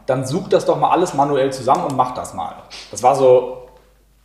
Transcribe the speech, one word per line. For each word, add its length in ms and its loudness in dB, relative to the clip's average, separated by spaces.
dann 200 -4
sucht 260 -4
das 140 2
doch 120 0
mal 120 0
alles 240 0
manuell 380 0
zusammen 320 0
und 120 -6
macht 220 -2
das 160 -12
mal. 200 -10
Das 140 -12
war 100 6
so 540 4